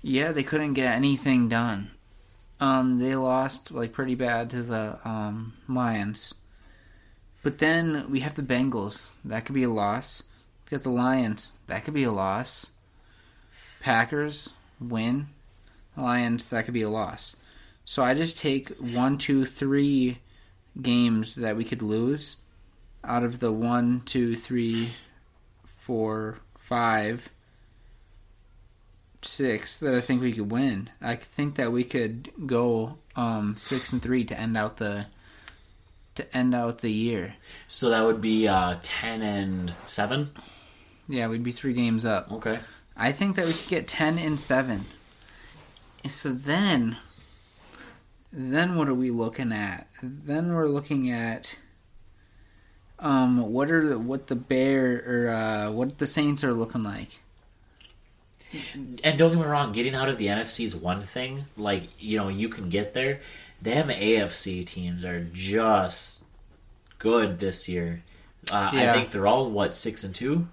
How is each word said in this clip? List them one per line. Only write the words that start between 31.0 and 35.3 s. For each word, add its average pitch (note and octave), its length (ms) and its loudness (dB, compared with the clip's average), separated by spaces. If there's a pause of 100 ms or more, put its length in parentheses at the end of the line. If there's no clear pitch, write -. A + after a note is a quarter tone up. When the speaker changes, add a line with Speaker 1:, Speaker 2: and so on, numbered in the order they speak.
Speaker 1:
I A#2 140 -2
think C#3+ 400 -6
that A#2+ 160 0
we B2 120 2
could A#2 460 -2 (160)
go, A#2+ 520 2 (180)
um, G#2+ 420 -2
six - 360 -4
and B2 80 0
three B2 240 0
to - 140 -8
end A2+ 180 -2
out G#2+ 200 -2
the, G2+ 280 -2 (1120)